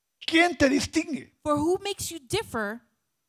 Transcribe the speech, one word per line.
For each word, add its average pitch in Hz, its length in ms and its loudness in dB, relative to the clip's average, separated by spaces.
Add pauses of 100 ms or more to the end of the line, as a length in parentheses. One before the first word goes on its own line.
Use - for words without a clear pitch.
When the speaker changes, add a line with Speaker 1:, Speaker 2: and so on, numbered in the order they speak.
(260)
Speaker 1:
¿quién 330 300 4
te 285 120 4
distingue? 302 640 -2 (100)
Speaker 2:
For 294 140 0
who 330 260 2
makes 403 280 -6
you 330 100 -12
differ 240 640 -6 (460)